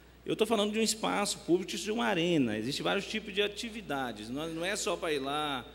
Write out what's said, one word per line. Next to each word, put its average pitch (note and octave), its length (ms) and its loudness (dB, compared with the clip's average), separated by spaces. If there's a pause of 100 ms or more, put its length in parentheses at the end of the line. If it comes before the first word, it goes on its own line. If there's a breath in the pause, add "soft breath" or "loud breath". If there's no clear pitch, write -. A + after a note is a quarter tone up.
(260 loud breath)
Eu D#3+ 100 -2
tô G#3+ 100 4
falando G#3+ 260 2
de G#3+ 80 0
um A3+ 40 4
espaço G3 560 0
público, F#3 320 2
de F#3 200 -4
uma A#3 140 0
arena. E3 520 4
Existem C3 260 -2
vários F#3 240 0
tipos G#3+ 260 -6
de G3 80 2
atividades. D3+ 880 -4
Não, D3 200 -4
não E3 140 -4
é G3 120 0
só G3 200 0
pra E3+ 160 -2
ir D3 80 2
lá. C#3 560 -2